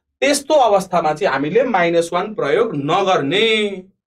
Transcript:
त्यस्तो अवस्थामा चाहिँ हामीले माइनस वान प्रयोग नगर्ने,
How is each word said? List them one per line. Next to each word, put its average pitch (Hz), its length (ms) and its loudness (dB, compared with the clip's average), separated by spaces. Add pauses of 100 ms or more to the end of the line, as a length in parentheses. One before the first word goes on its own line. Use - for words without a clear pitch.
(200)
त्यस्तो 277 340 0
अवस्थामा 185 580 2
चाहिँ 147 200 -2
हामीले 151 300 0
माइनस 170 500 0
वान 202 220 -4
प्रयोग 156 420 -2
नगर्ने, 190 920 0 (480)